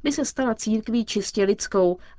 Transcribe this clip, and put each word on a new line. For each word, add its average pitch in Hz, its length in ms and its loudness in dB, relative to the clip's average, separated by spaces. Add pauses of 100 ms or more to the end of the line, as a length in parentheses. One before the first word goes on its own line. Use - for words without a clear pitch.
by 285 100 0
se 285 120 -2
stala 254 300 0
církví 220 500 -2
čistě - 400 -2
lidskou 190 540 2 (200)